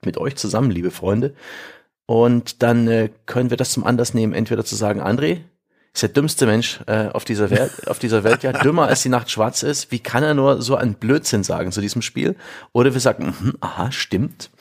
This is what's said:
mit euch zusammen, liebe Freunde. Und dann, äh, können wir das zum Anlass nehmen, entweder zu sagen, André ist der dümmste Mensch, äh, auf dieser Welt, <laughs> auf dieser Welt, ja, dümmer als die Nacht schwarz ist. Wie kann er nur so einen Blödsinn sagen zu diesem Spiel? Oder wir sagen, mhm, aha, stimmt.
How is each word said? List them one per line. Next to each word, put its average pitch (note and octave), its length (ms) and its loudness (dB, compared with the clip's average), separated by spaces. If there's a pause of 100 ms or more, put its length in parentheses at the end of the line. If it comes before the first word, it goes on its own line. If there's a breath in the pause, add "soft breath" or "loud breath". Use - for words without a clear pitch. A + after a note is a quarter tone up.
mit - 120 -4
euch C3+ 200 -4
zusammen, A2 340 0
liebe E2+ 200 -2
Freunde. A#2 420 0 (720 loud breath)
Und A#2+ 580 2
dann, A#2 240 4
äh, A2+ 220 2 (160)
können B2 240 0
wir A#2 80 0
das B2+ 140 -2
zum - 120 -2
Anlass A#2+ 300 0
nehmen, A2+ 200 2
entweder A2 300 -2
zu - 120 -6
sagen, G#2 260 0
André D#3 400 0 (520)
ist - 100 -2
der A2 60 2
dümmste C#3+ 360 2
Mensch, A2+ 400 2
äh, G#2+ 220 0
auf - 180 -6
dieser G#2 240 0
Welt, A#2+ 300 2
<laughs> - 80 -12
auf - 120 -4
dieser A2 240 2
Welt, A#2 200 4
ja, C3 100 0
dümmer D3 340 2
als - 140 2
die B2+ 80 -2
Nacht B2 220 0
schwarz A2 320 0
ist. C#3+ 280 -4
Wie B2 80 -4
kann - 240 0
er D3+ 120 2
nur C3+ 260 4
so B2 140 0
einen A#2 180 0
Blödsinn A#2 500 0
sagen F2 280 -4
zu G2+ 100 -2
diesem G2+ 220 -2
Spiel? - 320 -2 (360 loud breath)
Oder B2 220 2
wir B2+ 80 -2
sagen, A#2 400 0
mhm, A2 180 -2
aha, - 320 -4
stimmt. - 680 -4